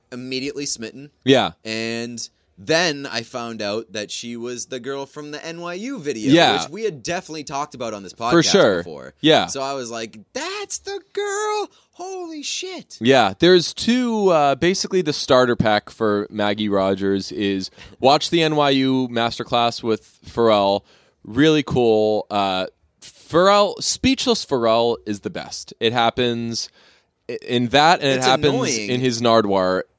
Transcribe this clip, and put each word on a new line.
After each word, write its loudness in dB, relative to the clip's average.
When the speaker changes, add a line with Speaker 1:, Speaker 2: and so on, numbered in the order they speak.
Speaker 1:
immediately -8
smitten. -12
Speaker 2:
Yeah. 4
Speaker 1:
And -8
then -2
I -8
found -10
out -6
that -8
she -12
was -10
the -12
girl -10
from -16
the -14
N -12
Y -10
U -10
video, -2
Speaker 2:
Yeah. 4
Speaker 1:
which -10
we -12
had -6
definitely -8
talked -10
about -8
on -10
this -14
podcast -4
Speaker 2:
For 6
sure. 6
Speaker 1:
before. -10
Speaker 2:
Yeah. 6
Speaker 1:
So -6
I -6
was -8
like, -10
"That's -8
the -12
girl! -4
Holy -12
shit!" -10
Speaker 2:
Yeah, 4
there's 4
two, 0
uh, 2
basically -2
the -2
starter 4
pack 0
for -2
Maggie -2
Rogers 0
is -4
watch 4
the 2
N 0
Y 2
U 0
masterclass -2
with -4
Pharrell. 4
Really 2
cool. 2
Uh, -2
Pharrell, 2
Speechless 0
Pharrell 2
is -6
the -8
best. -12
It 0
happens -2
i-, -8
in 0
that, 4
and 0
it 2
Speaker 1:
It's 0
Speaker 2:
happens 4
Speaker 1:
annoying. -2
Speaker 2:
in -2
his 0
Nardwuar 4